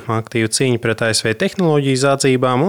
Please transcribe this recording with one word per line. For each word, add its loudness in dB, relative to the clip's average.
aktīva -2
cīņa 0
pret -2
A 2
S -2
V 0
tehnoloģiju 0
zādzībām 2